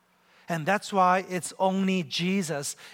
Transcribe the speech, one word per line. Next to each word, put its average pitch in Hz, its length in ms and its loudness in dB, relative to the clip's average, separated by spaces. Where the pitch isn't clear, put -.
And 165 180 -4
that's 202 280 0
why 185 360 4
it's 185 300 -6
only 190 440 2
Jesus. 160 720 -2